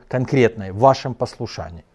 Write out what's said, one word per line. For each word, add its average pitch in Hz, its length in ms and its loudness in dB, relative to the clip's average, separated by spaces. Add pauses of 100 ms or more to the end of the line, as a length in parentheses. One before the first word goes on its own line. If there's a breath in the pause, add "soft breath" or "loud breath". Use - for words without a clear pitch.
конкретное, 120 640 0
в 95 60 -10
вашем 131 360 4
послушании. 85 720 -10 (100)